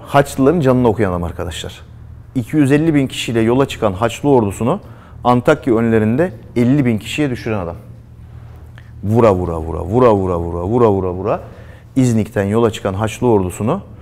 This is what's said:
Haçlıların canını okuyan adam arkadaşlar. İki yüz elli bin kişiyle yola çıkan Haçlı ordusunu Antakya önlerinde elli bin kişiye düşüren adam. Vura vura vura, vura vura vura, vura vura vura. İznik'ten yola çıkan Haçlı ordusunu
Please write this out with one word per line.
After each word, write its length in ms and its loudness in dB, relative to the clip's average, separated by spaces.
Haçlıların 600 2
canını 280 2
okuyan 220 0
adam 140 -4
arkadaşlar. 560 -10
İki 220 -4
yüz 160 4
elli 220 2
bin 120 0
kişiyle 340 -4
yola 280 2
çıkan 240 -2
Haçlı 360 -4
ordusunu 520 0
Antakya 500 2
önlerinde 580 2
elli 280 2
bin 140 0
kişiye 320 -4
düşüren 280 -4
adam. 180 -8
Vura 300 4
vura 260 -2
vura, 240 -8
vura 300 4
vura 240 0
vura, 260 -6
vura 260 2
vura 220 -2
vura. 280 -4
İznik'ten 480 0
yola 260 2
çıkan 240 -6
Haçlı 340 -2
ordusunu 540 0